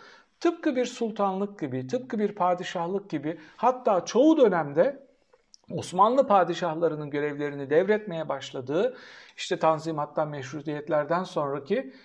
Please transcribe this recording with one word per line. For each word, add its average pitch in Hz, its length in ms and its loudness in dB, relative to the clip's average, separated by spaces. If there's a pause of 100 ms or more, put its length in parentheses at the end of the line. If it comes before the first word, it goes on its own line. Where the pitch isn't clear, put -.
(400)
tıpkı 330 360 0
bir 247 80 2
sultanlık 202 760 -4
gibi, 131 260 -4
tıpkı 240 320 -4
bir 208 160 0
padişahlık 180 760 -2
gibi, 156 280 -4 (180)
hatta 226 480 2
çoğu 311 320 6
dönemde 185 680 4 (640)
Osmanlı 196 560 2
padişahlarının 165 840 0
görevlerini 143 600 -4
devretmeye 185 580 2
başladığı, 143 680 -4 (400)
işte - 220 -4
Tanzimat'tan, 156 720 0
meşrutiyetlerden 147 920 -4
sonraki 175 720 -4 (120)